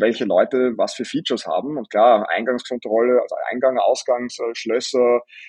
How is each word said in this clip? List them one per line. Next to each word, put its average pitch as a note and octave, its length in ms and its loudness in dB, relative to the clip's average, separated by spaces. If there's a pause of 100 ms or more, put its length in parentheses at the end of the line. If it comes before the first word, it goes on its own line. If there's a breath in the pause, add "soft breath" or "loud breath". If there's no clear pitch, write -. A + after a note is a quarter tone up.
welche A2+ 240 2
Leute A#2 520 2
was G2+ 180 -2
für A#2 100 -8
Features - 420 -4
haben. A2+ 320 -4
Und A2+ 100 -10
klar, G#2+ 400 4
Eingangskontrolle, A#2+ 920 0
also - 140 -6 (140)
Eingang, B2 280 0
Ausgangs, B2 600 -2
äh, A#2 140 -4
Schlösser, A#2+ 680 0 (280 loud breath)